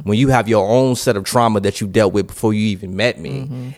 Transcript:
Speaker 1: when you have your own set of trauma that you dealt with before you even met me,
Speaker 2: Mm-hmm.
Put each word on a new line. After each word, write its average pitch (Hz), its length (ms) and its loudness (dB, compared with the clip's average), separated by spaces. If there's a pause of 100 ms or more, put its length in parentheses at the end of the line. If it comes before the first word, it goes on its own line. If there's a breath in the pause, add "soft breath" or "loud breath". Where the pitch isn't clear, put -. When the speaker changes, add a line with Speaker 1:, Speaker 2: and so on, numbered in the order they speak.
Speaker 1:
when 107 80 2
you 131 120 4
have 117 200 2
your 104 180 2
own 127 280 2
set 117 200 0
of 98 80 -4
trauma 113 380 2
that 101 180 -2
you 104 80 -6
dealt 98 260 2
with 98 140 0
before - 240 -2
you 107 100 0
even 98 340 -4
met 107 240 -2
me, 139 240 -10
Speaker 2:
Mm-hmm. 127 340 -10